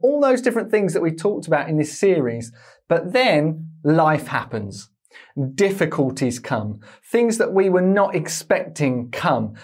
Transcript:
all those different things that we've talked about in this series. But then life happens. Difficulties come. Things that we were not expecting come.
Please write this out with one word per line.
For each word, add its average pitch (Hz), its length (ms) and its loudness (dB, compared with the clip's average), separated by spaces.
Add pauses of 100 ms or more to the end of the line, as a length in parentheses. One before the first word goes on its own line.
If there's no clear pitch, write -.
all 285 180 2
those 262 220 2
different 226 260 0
things 202 240 2
that 175 80 0
we've 160 160 -2
talked - 300 -4
about 151 220 0
in 156 80 0
this 151 200 -2
series. 123 540 0 (360)
But 175 260 0
then 160 580 2 (120)
life 156 440 2
happens. 107 640 -8 (640)
Difficulties 139 840 0
come. 107 400 -6 (320)
Things 233 260 2
that 180 160 0
we 190 160 4
were 180 120 2
not 190 340 2
expecting 135 960 -2
come. 113 420 -2 (100)